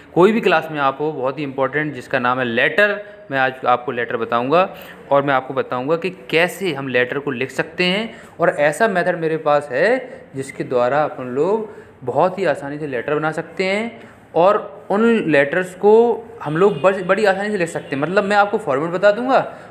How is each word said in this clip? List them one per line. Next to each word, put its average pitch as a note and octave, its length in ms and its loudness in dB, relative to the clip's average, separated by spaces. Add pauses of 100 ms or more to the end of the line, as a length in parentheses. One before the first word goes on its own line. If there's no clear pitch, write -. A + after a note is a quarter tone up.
(140)
कोई F#3 180 6
भी A3 100 0
क्लास D#3+ 300 2
में D3+ 80 -6
आप C3+ 200 0
हो, D3+ 120 -2
बहुत C3+ 280 -4
ही D3+ 40 -6
इंपॉर्टेंट C3+ 500 -2
जिसका B2+ 260 -4
नाम B2 200 0
है B2+ 60 0
लेटर। D#3+ 580 2 (280)
मैं C3+ 80 -2
आज C3 140 2 (140)
आपको B2 240 2
लेटर A#2+ 260 -4
बताऊँगा B2+ 580 0 (360)
और C#3 120 4
मैं C#3+ 100 2
आपको C3 200 0
बताऊँगा C3 420 -2
कि E3+ 140 -4
कैसे F3+ 640 -2
हम C3+ 140 -8
लेटर B2 320 0
को C#3 120 -6
लिख C3 200 -4
सकते - 320 -4
हैं G3 320 -2 (240)
और E3+ 100 4
ऐसा D3+ 380 2
मेथड F3 320 0
मेरे D#3+ 180 -2
पास D3 340 0
है G#3 500 0 (140)
जिसके C3+ 280 -8
द्वारा C3 400 2
अपन C#3+ 200 -6
लोग E3+ 460 -2 (340)
बहुत D3 360 0
ही F#3+ 60 -2
आसानी C#3+ 340 -4
से D#3 80 -8
लेटर C3 280 -4
बना D#3 160 -2
सकते D#3+ 320 -6
हैं G#3 380 -4 (340)
और F#3 560 0
उन G#3 400 2
लेटर्स D3+ 440 2
को A3 480 4 (200)
हम D3+ 140 -4
लोग F3 240 2
बड़-, F#3+ 220 2
बड़ी G3 220 2
आसानी G3 260 0
से G#3 60 -2
लिख E3+ 120 -2
सकते - 260 -8
हैं। C3+ 80 -4
मतलब F#3+ 200 0
मैं G3 140 0
आपको G3+ 200 2
फॉर्मेट D3+ 340 -2
बता F#3 200 4
दूंगा A#3+ 460 0 (140)